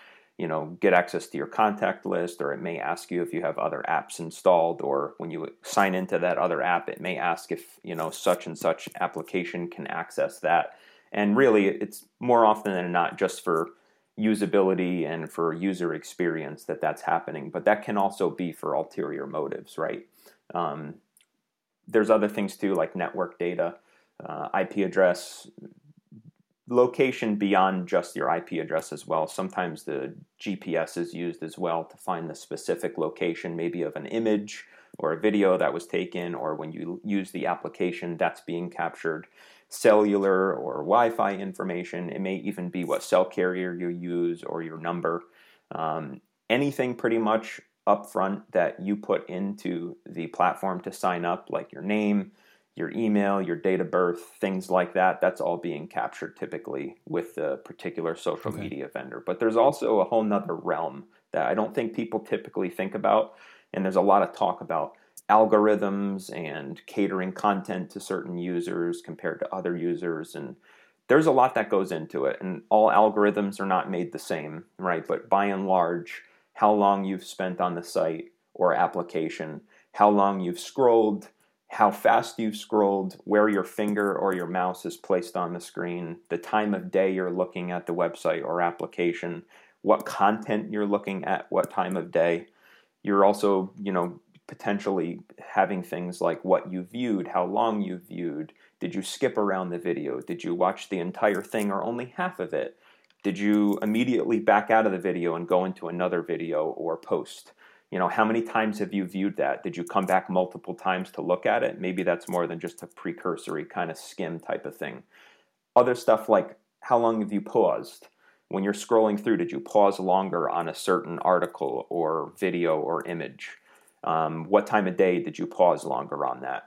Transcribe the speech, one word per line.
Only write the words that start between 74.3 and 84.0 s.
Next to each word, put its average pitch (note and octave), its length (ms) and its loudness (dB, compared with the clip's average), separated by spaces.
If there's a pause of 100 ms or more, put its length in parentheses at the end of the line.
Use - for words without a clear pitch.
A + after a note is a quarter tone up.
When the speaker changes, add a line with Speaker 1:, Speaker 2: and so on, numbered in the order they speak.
Speaker 1:
right? F2 300 -2
But - 200 -2
by G2 180 4
and G2 220 0
large, F2 540 0 (320)
how G#2+ 180 6
long G2+ 340 6
you've F#2+ 200 -4
spent F#2 340 -6
on F2+ 140 0
the F2 80 -6
site E2 440 -2 (280)
or F2 220 2
application, D#2+ 840 -2 (320)
how G#2 160 8
long G2 320 4
you've F2 180 -2
scrolled, A2+ 720 4 (400)
how G#2 200 4
fast A2 480 2
you've A2 180 -2
scrolled, G2 680 2
where G#2 260 6
your G2 140 2
finger G#2 520 0